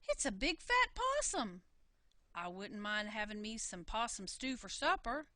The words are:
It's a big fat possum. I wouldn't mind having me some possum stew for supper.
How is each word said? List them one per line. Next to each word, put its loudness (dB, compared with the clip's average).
It's 4
a 2
big 0
fat 4
possum. 0
I -4
wouldn't -6
mind 0
having -4
me -4
some -6
possum -2
stew -2
for -10
supper. 0